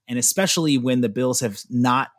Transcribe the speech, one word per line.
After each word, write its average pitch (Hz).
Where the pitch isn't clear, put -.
and 123
especially 165
when 127
the 120
Bills 123
have 107
not 123